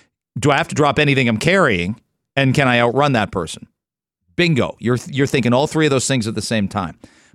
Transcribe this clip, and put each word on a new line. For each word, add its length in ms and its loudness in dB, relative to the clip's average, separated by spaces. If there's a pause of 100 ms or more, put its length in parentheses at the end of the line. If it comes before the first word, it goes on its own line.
(380)
Do 140 0
I 60 2
have 100 -2
to 80 -8
drop 240 2
anything 300 2
I'm 80 0
carrying? 640 0 (340)
And 180 2
can 140 2
I 140 4
outrun 320 2
that 180 0
person? 380 -8 (680)
Bingo. 440 0
You're, 180 0 (100)
you're 180 0
thinking 280 0
all 140 2
three 180 0
of 60 2
those 140 0
things 220 -2
at 80 -6
the 60 -6
same 260 -2
time. 320 -6 (360)